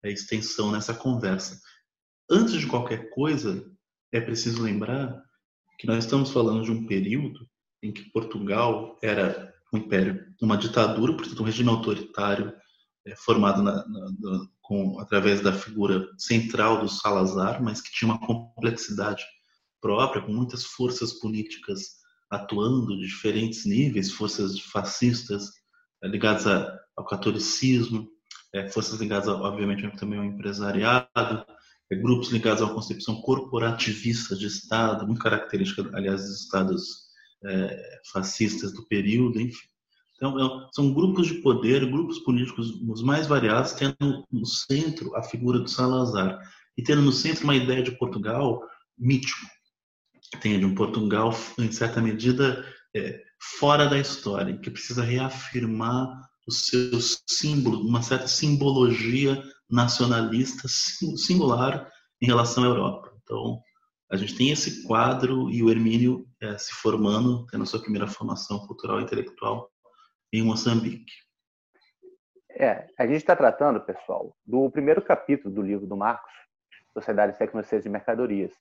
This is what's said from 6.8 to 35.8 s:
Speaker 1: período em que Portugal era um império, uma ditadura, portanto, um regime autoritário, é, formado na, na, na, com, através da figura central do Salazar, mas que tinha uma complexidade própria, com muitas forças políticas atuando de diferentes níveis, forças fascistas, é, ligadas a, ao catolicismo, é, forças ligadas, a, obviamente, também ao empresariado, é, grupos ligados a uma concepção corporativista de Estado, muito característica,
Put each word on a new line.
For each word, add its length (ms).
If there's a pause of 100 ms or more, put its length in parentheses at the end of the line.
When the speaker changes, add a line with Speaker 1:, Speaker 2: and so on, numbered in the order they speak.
Speaker 1:
período 640 (340)
em 80
que 200
Portugal 920
era 520 (180)
um 60
império, 640
uma 160
ditadura, 560
portanto, 260
um 60
regime 240
autoritário, 840 (520)
é, 100
formado 460
na, 140 (120)
na, 220 (100)
na, 260 (140)
com, 400
através 400
da 120
figura 540 (120)
central 600
do 80
Salazar, 720
mas 180
que 100
tinha 200
uma 100
complexidade 1040 (560)
própria, 400
com 120
muitas 320
forças 500
políticas 840 (320)
atuando 720
de 80
diferentes 580
níveis, 480
forças 480
fascistas, 880 (560)
é, 40
ligadas 380
a, 300 (200)
ao 80
catolicismo, 1040 (440)
é, 160
forças 300
ligadas, 300
a, 60
obviamente, 600
também 220
ao 60
empresariado, 1200 (440)
é, 40
grupos 380
ligados 280
a 40
uma 100
concepção 480
corporativista 1120
de 140
Estado, 580
muito 160
característica, 760